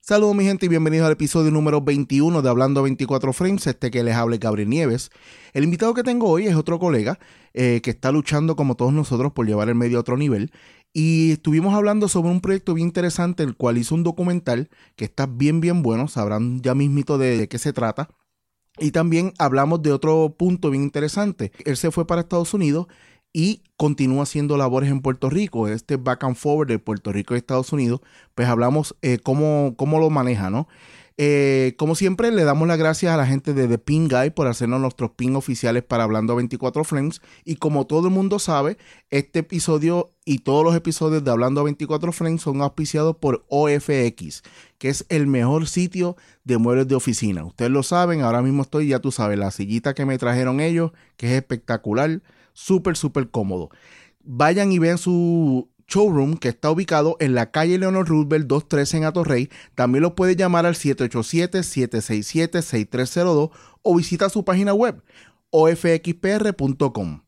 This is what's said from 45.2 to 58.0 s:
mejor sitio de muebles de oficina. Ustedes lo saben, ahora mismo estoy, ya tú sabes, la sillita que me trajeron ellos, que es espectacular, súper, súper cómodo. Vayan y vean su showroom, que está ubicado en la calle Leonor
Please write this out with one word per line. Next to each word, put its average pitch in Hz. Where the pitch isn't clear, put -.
mejor 139
sitio 180
de 123
muebles 123
de 135
oficina. 107
Ustedes 117
lo 135
saben, 175
ahora 120
mismo 135
estoy, 151
ya 131
tú 135
sabes, 104
la 98
sillita 113
que 139
me 131
trajeron 127
ellos, 165
que 120
es 123
espectacular, 127
súper, 185
súper 139
cómodo. 95
Vayan 165
y 180
vean 170
su 170
showroom, 160
que 127
está 151
ubicado 160
en 135
la 120
calle 170
Leonor 190